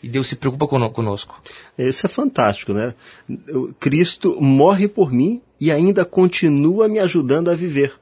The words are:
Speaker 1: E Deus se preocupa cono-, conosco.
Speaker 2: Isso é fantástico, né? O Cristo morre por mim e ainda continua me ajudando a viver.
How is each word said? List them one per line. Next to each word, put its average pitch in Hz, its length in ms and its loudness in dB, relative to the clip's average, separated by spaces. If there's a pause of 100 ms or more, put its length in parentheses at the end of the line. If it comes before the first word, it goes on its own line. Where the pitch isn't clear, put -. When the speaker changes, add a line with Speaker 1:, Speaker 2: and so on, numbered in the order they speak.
Speaker 1:
E 123 60 -14
Deus 127 200 -4
se 127 80 -8
preocupa 139 320 -4
cono-, 120 220 0
conosco. 107 520 -6 (340)
Speaker 2:
Isso 127 280 -2
é 185 40 -2
fantástico, 127 680 -2
né? 117 200 -4 (540)
O 135 240 -6
Cristo 160 680 0
morre 156 460 4
por 196 240 0
mim 160 300 0 (180)
e 156 140 0
ainda 180 320 2
continua 175 840 2
me 214 120 0
ajudando 170 520 0
a 170 60 0
viver. 143 460 -2